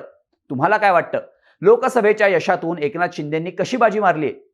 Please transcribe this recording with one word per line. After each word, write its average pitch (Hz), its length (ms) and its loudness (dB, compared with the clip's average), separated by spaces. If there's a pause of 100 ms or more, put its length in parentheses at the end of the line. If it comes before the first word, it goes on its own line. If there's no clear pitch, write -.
(500)
तुम्हाला 160 280 0
काय 202 140 2
वाटतं? 151 280 0 (420)
लोकसभेच्या 214 640 2
यशातून 175 500 0
एकनाथ 156 360 -4
शिंदेंनी 160 380 -6
कशी 190 260 -6
बाजी 214 220 2
मारली? 156 340 0 (200)